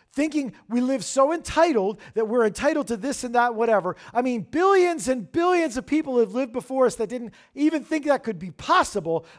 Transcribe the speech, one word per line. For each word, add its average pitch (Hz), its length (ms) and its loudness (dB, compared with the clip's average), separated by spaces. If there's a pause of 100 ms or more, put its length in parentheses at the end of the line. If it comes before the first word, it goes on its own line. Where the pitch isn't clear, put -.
(120)
thinking 277 400 -2 (160)
we 240 140 0
live 254 200 0
so 269 300 2
entitled 302 680 2 (140)
that 220 160 -2
we're 233 160 2
entitled 269 440 0
to 233 100 -4
this 247 260 -6
and 240 100 -4
that, 240 200 2
whatever. 214 420 2 (160)
I 233 80 -2
mean, 247 220 -2
billions 349 680 2
and 247 240 -4
billions 339 460 0
of 214 80 -8
people 277 320 -2
have 220 160 2
lived 247 180 -4
before 262 320 -2
us - 120 2
that 220 120 -4
didn't 240 240 -10 (220)
even 294 280 0
think 311 220 -4
that 285 180 0
could 220 160 -8
be 175 120 -12
possible. 170 720 -2 (140)